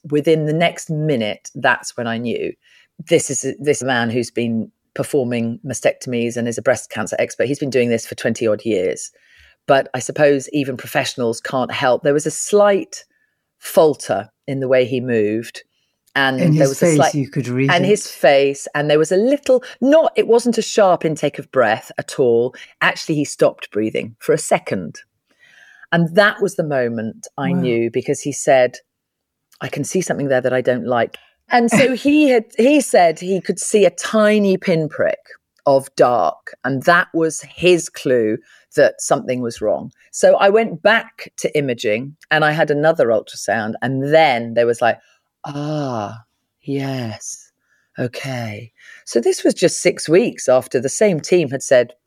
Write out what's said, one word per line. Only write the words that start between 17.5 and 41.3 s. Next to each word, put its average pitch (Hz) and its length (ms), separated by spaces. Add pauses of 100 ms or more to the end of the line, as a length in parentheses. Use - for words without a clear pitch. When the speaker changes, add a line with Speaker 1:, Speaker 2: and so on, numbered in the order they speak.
Speaker 1:
and 180 160
Speaker 2:
it. - 20
Speaker 1:
his 202 200
face, 139 640
and 147 160
there 151 80
was 160 140
a 180 40
little, 254 480 (160)
not, 285 360
it 208 100
wasn't 233 320
a 214 40
sharp 185 440
intake 147 320
of 139 120
breath 113 460
at - 240
all. 120 340 (280)
Actually, 170 320
he 147 100
stopped - 460
breathing 110 480
for - 160
a 160 40
second. 104 640 (920)
And 170 220
that 208 240
was 202 160
the 175 80
moment 120 720
I 135 140
Speaker 2:
Wow. 135 100
Speaker 1:
knew, 117 300
because 131 320
he 143 100
said, 131 460 (800)
"I 139 80
can 143 160
see 185 160
something 143 280
there 131 120
that 127 140
I 127 80
don't 123 240
like." 120 320 (320)
And 233 200
so 247 220
Speaker 2:
<laughs> 233 140
Speaker 1:
he 294 240
had, 233 160 (100)
he 285 240
said 175 400
he 180 220
could 180 180
see 208 240
a 175 60
tiny 208 640
pinprick 156 640 (460)
of 135 280
dark, 120 720
and 131 200
that 175 280
was 160 300
his 170 480
clue 117 480 (360)
that - 280
something 127 400
was 117 180
wrong. 92 320 (200)
So - 240
I 202 120
went 202 320
back - 560